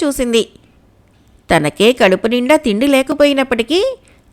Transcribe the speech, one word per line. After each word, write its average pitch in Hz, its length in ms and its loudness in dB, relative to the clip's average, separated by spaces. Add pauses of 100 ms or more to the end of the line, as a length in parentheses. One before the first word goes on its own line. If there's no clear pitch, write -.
చూసింది. 240 440 -2 (1080)
తనకే 160 360 2
కడుపు 190 340 0
నిండా 247 300 0
తిండి 247 300 -2
లేకపోయినప్పటికీ 285 1120 0 (360)